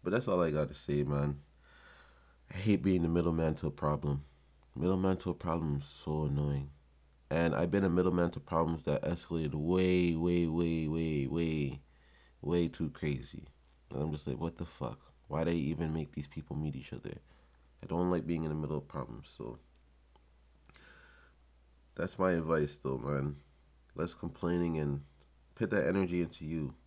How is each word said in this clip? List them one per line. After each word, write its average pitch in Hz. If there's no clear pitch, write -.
But 90
that's 117
all 92
I 82
gotta 73
say, 73
man. 71
I 92
hate 98
being 92
the 85
middleman 82
to 78
a 71
problem. 73
Middleman 92
to -
a 85
problem 80
is 71
so 76
annoying. 71
And 82
I've 80
been 101
a 92
middleman 87
to 71
problems 82
that 73
escalated 82
way, 90
way, 85
way, 82
way, 78
way, 76
way 85
too 80
crazy. -
And 69
I'm 78
just 76
like, 65
"What 82
the 85
fuck? 62
Why 78
they 85
even 78
make 78
these 71
people 73
meet 76
each 65
other?" -
I -
don't 90
like 87
being 82
in 80
the 76
middle 76
of 73
problems, 62
so 58
that's -
my 92
advice, 80
though, 67
man. 71
Less 82
complaining 85
and 71
put 110
that 101
energy 90
into 82
you. 78